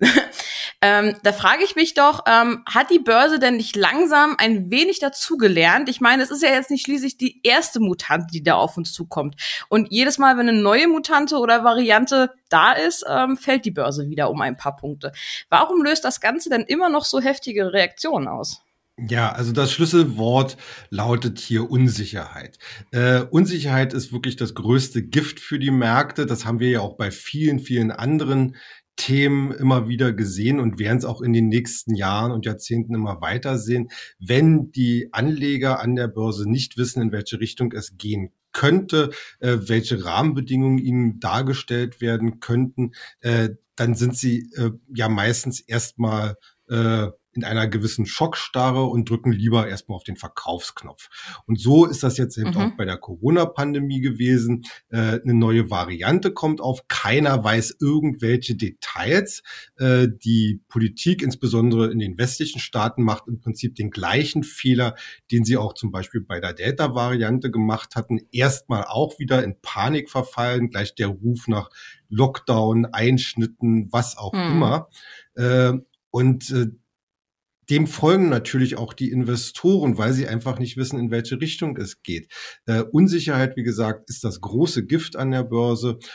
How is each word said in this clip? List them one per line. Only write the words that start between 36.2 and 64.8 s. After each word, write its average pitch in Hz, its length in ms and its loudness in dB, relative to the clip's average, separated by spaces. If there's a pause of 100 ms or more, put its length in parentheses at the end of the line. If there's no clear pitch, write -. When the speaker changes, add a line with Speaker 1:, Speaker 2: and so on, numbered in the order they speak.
Speaker 2:
nicht 131 280 -2
wissen, 123 260 -2
in 110 80 -2
welche 101 280 -8
Richtung 117 340 -4
es 101 260 -12
gehen 104 320 -6 (220)
könnte, 156 580 2 (280)
äh, 123 220 0
welche 110 420 -2
Rahmenbedingungen 131 760 0
ihnen 123 400 0
dargestellt 120 840 -4
werden 117 380 -2
könnten, 123 540 -2 (260)
äh, 117 300 0 (260)
dann 120 180 0
sind 120 240 0
sie, 120 380 -2
äh, 117 160 -2 (200)
ja 117 180 -2
meistens 110 500 -2
erstmal, 110 760 -4 (320)
äh, 113 420 0 (240)
in 120 100 -6
einer 110 240 -2
gewissen 107 400 -4
Schockstarre 131 760 -2
und 117 260 -2
drücken 117 200 0
lieber 110 360 2
erstmal 95 280 -10
auf 90 80 -14
den 82 120 -12
Verkaufsknopf. - 920 -12 (380)
Und 110 160 -2
so 147 240 8
ist 151 160 -2
das 127 160 0
jetzt 127 180 -2
eben 113 140 -2
Speaker 1:
Mhm. 175 80 -2
Speaker 2:
auch 208 180 2
bei - 80 -4
der 92 140 -4
Corona-Pandemie 143 1040 0
gewesen. 120 600 2 (260)
Äh, 113 320 0
eine 123 140 2
neue 113 340 4
Variante 92 640 0
kommt 156 300 -2
auf. - 260 -6
Keiner 135 560 0
weiß 110 360 0
irgendwelche 131 760 0
Details. 117 880 -4 (340)
Äh, 127 320 4
die 110 580 0
Politik, 113 540 -2
insbesondere 113 680 2
in 117 80 -2
den 95 180 -6
westlichen 131 420 -4
Staaten, 113 440 -4
macht 107 240 -2
im 117 120 -8
Prinzip - 360 -8
den 104 160 -6
gleichen 117 520 -2
Fehler, 120 520 -2 (360)